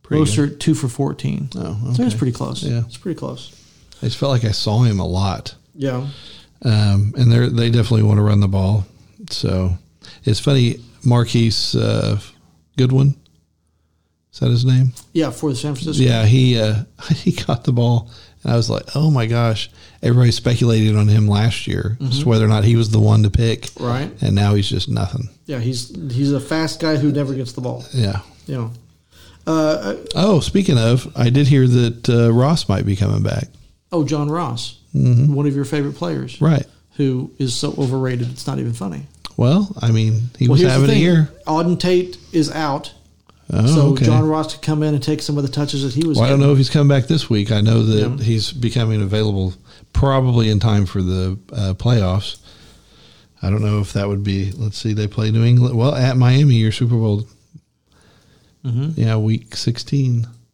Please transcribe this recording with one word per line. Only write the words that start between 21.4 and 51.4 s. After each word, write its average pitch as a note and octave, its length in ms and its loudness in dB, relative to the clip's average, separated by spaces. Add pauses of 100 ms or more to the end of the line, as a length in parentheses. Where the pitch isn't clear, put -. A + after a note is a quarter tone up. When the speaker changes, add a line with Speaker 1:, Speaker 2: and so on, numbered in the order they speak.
Speaker 1:
year, G#2 340 -4
just C3 180 -2
Speaker 2:
Mm-hmm. C#3+ 100 0
Speaker 1:
whether A2 160 4
or G#2+ 40 4
not G#2+ 160 2
he A#2 100 4
was A2+ 160 0
the A2 80 2
one G#2+ 240 4
to G2+ 60 2
pick, A2+ 400 -2 (100)
Speaker 2:
Right. B2+ 320 -4 (100)
Speaker 1:
and G#2 140 0
now G2+ 200 2
he's G2+ 140 0
just - 200 -4
nothing. A2+ 400 -4 (160)
Speaker 2:
Yeah, C#3 140 -8
he's, A#2+ 280 -6 (260)
he's C#3 200 0
a C#3 80 -2
fast D#3+ 400 -6
guy D#3 160 0
who C#3+ 160 0
never C#3 200 -4
gets B2+ 200 -8
the - 80 -10
ball. B2 320 -8
Speaker 1:
Yeah. G2+ 260 -2 (260)
Speaker 2:
You C#3 100 -8
know. A#2 160 -6 (760)
Uh, D3+ 480 -2 (200)
Speaker 1:
Oh, F#3 260 2
speaking F#3 360 0
of, A#2 380 2
I B2 140 2
did C3+ 180 4
hear C3 200 6
that, A#2+ 420 2
uh, A#2 240 4
Ross C#3 340 2
might F#2+ 180 0
be G2+ 120 0
coming G2+ 260 0
back. - 220 -2 (460)
Speaker 2:
oh, E3+ 120 0
John D3 260 -2
Ross, D3 500 -6 (140)
Speaker 1:
Mm-hmm. C3 400 4
Speaker 2:
one C#3+ 120 0
of C#3+ 100 0
your C#3 100 -2
favorite C#3+ 300 -4
players, C#3 460 -8
Speaker 1:
Right. D3+ 240 2 (320)
Speaker 2:
who C3 400 -2
is B2+ 160 -4
so D3 240 -6
overrated, B2+ 540 -2
it's - 160 -12
not C3+ 120 -6
even B2 140 -4
funny. D3 300 -10 (340)
Speaker 1:
Well, E3+ 440 0
I A#2+ 100 0
mean, A2 380 0 (100)
he B2 80 2
Speaker 2:
Well, B2 60 6
Speaker 1:
was C#3+ 80 6
Speaker 2:
here's - 120 6
the - 0 -
Speaker 1:
having C3+ 160 4
a A3+ 40 4
Speaker 2:
thing. G3+ 80 4
Speaker 1:
year. E3+ 280 4 (160)
Speaker 2:
Auden E3+ 340 0
Tate F3+ 380 0 (160)
is D3+ 180 0
out, D3+ 420 -6 (600)
Speaker 1:
Oh, G#2 140 2
Speaker 2:
so D3+ 220 4
Speaker 1:
okay. C3+ 160 2
Speaker 2:
John A#2 220 4
Ross D#3 280 -2
could - 80 -18
come D3+ 180 0
in D3+ 140 0
and C#3+ 80 -2
take D3+ 180 -2
some C#3+ 160 -4
of C#3+ 60 -2
the C#3 80 -4
touches C#3+ 320 -4
that C3+ 100 -4
he D#3 140 0
was D3 100 0
Speaker 1:
Well, A2+ 80 4
I B2+ 40 2
don't C#3 100 2
Speaker 2:
getting. C#3 80 4
Speaker 1:
know C#3+ 60 4
if C3+ 40 4
he's C3+ 140 2
coming C#3+ 160 4
back C#3 200 2
this D#3+ 220 -2
week. G#2 220 0
I G#2+ 100 2
know A2+ 220 4
that A2 340 0
Speaker 2:
Yeah. C3+ 60 -6
Speaker 1:
he's A2 300 -2
becoming A2+ 500 -2
available G2 500 -2 (400)
probably B2+ 560 2
in G#2+ 100 2
time G#2 280 2
for G2 160 -4
the, F#2 340 -2 (160)